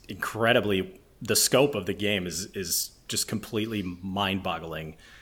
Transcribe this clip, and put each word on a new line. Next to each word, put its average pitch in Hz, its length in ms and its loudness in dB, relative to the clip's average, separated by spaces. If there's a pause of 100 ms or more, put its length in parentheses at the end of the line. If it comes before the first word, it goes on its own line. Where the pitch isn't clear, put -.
incredibly, 107 920 2 (220)
the 113 140 2
scope 135 380 6
of 95 120 -4
the 101 80 0
game 101 320 0
is, 87 280 -6
is 87 360 -4 (180)
just - 180 -2
completely 110 560 -4
mind-boggling. 90 1120 -4 (260)